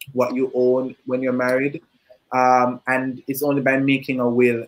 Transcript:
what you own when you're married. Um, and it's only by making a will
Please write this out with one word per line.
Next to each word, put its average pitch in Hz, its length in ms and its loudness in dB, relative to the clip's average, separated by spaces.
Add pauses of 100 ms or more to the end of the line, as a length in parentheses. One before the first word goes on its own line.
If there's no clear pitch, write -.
(140)
what 123 200 0
you 127 220 -2
own 127 400 2 (100)
when 127 160 -4
you're 127 120 -2
married. 127 480 -2 (500)
Um, 123 560 2
and 131 400 -2
it's 135 160 -4
only 143 180 0
by 135 160 2
making 135 420 -2
a 123 80 0
will 120 400 2